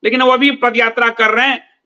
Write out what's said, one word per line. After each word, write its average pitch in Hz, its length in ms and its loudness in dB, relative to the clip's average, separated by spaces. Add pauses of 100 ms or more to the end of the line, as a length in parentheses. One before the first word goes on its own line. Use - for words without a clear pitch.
लेकिन 247 200 -2
वो 254 80 4
अभी 254 240 2
पदयात्रा 233 560 0
कर 226 200 0
रहे 233 160 0
हैं। 262 160 -4 (240)